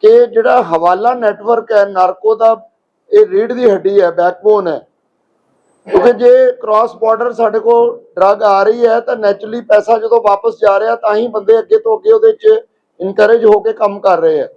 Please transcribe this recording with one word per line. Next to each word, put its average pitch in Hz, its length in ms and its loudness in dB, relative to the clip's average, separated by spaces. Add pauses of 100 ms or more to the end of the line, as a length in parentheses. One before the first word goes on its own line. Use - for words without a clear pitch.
ਕਿ 233 260 6
ਜਿਹੜਾ 233 360 0
ਹਵਾਲਾ 180 520 -2
ਨੈਟਵਰਕ 226 580 -4
ਹੈ 208 120 2
ਨਾਰਕੋ 190 500 -2
ਦਾ, 226 360 -2 (420)
ਇਹ 214 140 4
ਰੀੜ੍ਹ 214 280 -4
ਦੀ 240 160 0
ਹੱਡੀ 196 300 0
ਹੈ, 175 100 0
ਬੈਕਬੋਨ 180 580 0
ਹੈ। 143 200 -8 (1000)
ਕਿਉਂਕਿ 247 220 2
ਜੇ 247 400 4
ਕ੍ਰਾਸ 220 440 -4
ਬਾਰਡਰ 226 360 -2
ਸਾਡੇ 220 280 -2
ਕੋਲ 233 400 0 (160)
ਡਰੱਗ 202 260 0
ਆ 196 200 2
ਰਹੀ 233 240 0
ਹੈ, 226 140 0
ਤਾਂ 240 160 -6
ਨੈਚੁਰਲੀ 214 440 -4
ਪੈਸਾ 214 380 0
ਜਦੋਂ 226 300 -2
ਵਾਪਸ 202 320 -2
ਜਾ 196 200 2
ਰਿਹਾ, 226 160 -4
ਤਾਂ 214 200 -2
ਹੀ 233 120 -4
ਬੰਦੇ 214 300 0
ਅੱਗੇ 220 200 -2
ਤੋਂ 220 200 -2
ਅੱਗੇ 427 140 0
ਉਹਦੇ 440 200 4
'ਚ 440 280 0 (400)
ਇਨਕਰੇਜ 214 440 0
ਹੋ 208 160 4
ਕੇ 220 120 -4
ਕੰਮ 202 280 -4
ਕਰ 190 180 0
ਰਹੇ 160 220 0
ਆ। 123 160 -8